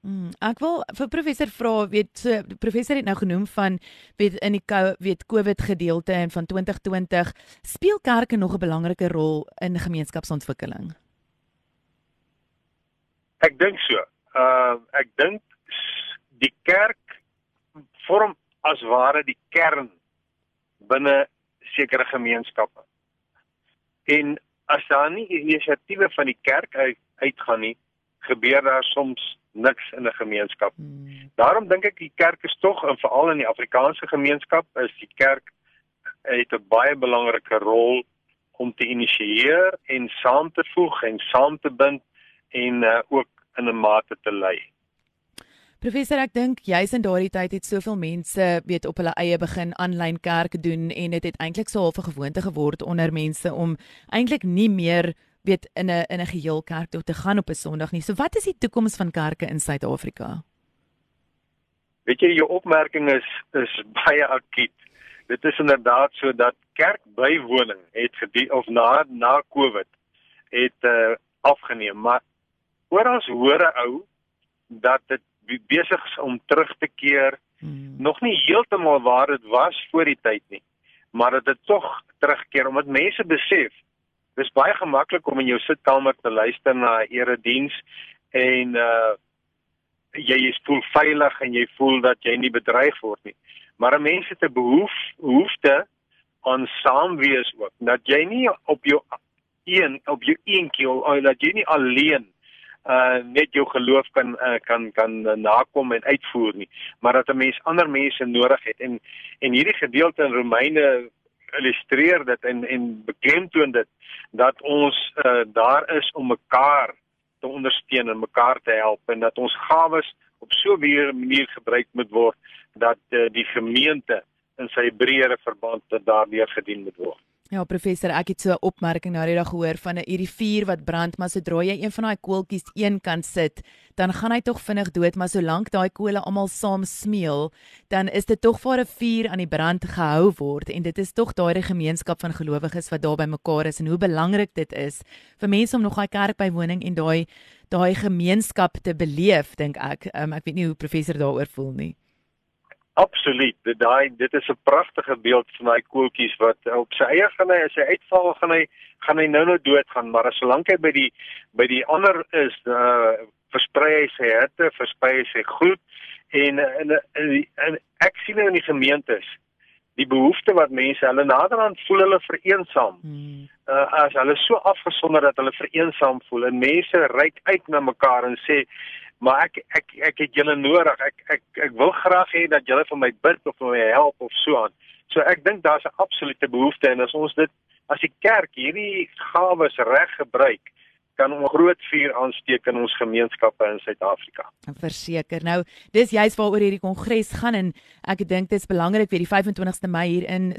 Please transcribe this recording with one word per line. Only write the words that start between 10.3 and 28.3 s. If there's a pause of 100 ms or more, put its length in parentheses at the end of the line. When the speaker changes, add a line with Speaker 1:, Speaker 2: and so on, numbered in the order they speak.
Speaker 2:
Ek
dink
so. (380)
Uh, (160)
ek
dink (260)
s-, (220)
die (100)
kerk (1080)
vorm (280)
as
ware
die (120)
kern (880)
binne (480)
sekere
gemeenskappe. (1200)
En (280)
as
daar
nie
inisiatiewe
van
die
kerk
uit, (180)
uitgaan
nie, (420)
gebeur